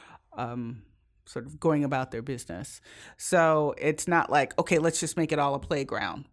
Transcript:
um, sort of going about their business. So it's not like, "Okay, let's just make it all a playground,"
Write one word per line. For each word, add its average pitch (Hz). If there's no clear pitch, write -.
um, 120
sort 127
of 151
going 151
about 135
their 117
business. 123
So 156
it's 151
not 170
like, 135
"Okay, 170
let's 160
just 170
make 160
it 147
all 143
a 135
playground," 135